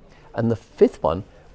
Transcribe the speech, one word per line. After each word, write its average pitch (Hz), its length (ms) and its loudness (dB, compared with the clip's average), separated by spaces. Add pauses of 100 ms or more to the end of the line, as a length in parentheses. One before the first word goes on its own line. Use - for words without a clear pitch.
(360)
And 117 160 0
the 110 40 -2
fifth - 480 0
one 87 200 -2 (320)